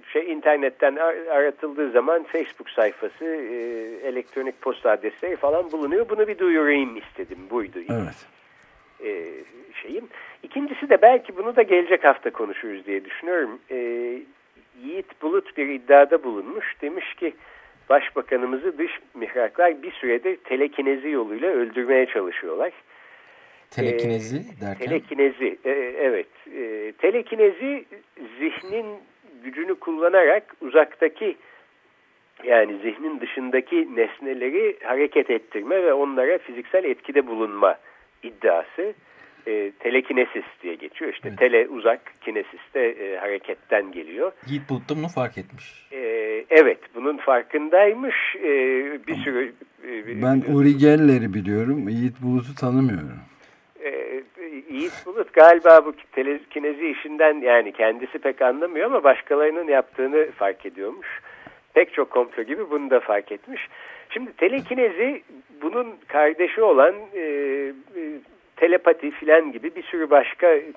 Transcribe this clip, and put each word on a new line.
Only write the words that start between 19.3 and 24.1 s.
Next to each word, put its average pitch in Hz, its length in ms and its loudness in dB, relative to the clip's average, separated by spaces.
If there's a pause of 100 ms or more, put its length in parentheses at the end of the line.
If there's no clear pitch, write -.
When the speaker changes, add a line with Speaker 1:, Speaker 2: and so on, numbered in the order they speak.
Speaker 1:
bir 180 80 -12
süredir 123 460 -2
telekinezi 139 720 -2
yoluyla 120 400 -4
öldürmeye 127 560 0
çalışıyorlar. 95 640 -6 (1000)
Speaker 3:
Telekinezi 117 640 -4